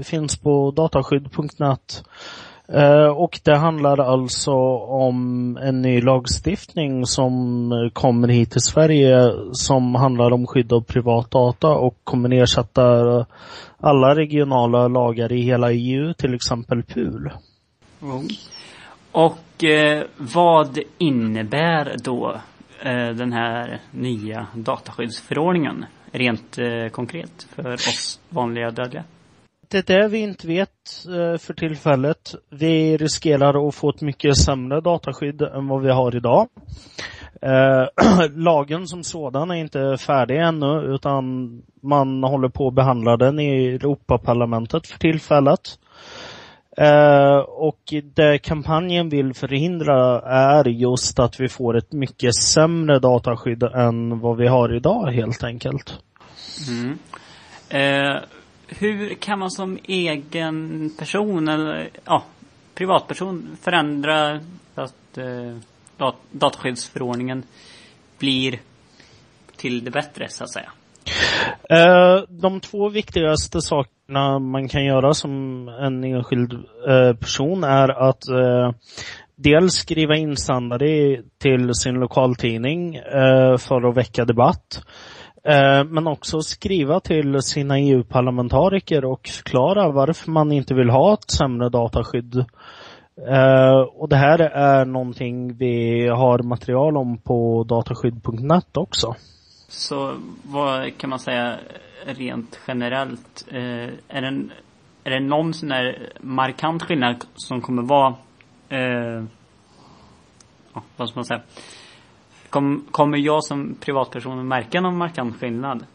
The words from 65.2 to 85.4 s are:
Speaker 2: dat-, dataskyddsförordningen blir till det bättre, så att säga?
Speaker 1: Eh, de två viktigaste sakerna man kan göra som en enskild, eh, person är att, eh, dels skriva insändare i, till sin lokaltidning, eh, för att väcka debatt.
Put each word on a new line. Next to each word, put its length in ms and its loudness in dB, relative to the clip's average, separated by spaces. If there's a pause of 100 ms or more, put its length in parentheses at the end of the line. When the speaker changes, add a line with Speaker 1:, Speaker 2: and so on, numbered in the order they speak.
Speaker 2:
dat-, 180 -2 (160)
dataskyddsförordningen 1120 -4 (760)
blir 400 -2 (960)
till 280 -6
det 80 -12
bättre, 380 -8
så 140 -14
att 60 -12
säga? 220 -14 (960)
Speaker 1:
Eh, 480 8 (120)
de 300 -4
två 300 -6
viktigaste 720 -2
sakerna 800 -2
man 280 -4
kan 180 -2
göra 280 4
som 540 -8
en 360 -6
enskild, 500 -2 (340)
eh, 260 6
person 500 -4
är 460 4
att, 180 -4
eh, 440 0 (640)
dels 380 4
skriva 420 -2
insändare 720 -2
i, 320 2 (160)
till 380 2
sin 200 -4
lokaltidning, 1000 -2
eh, 640 4
för 320 0
att 80 0
väcka 280 -2
debatt. 580 0 (600)